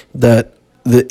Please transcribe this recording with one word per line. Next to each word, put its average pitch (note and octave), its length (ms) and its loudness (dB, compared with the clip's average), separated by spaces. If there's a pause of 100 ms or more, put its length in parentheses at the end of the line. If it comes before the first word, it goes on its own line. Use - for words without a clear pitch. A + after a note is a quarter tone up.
(140)
that A#2+ 400 0 (300)
the A#2+ 280 2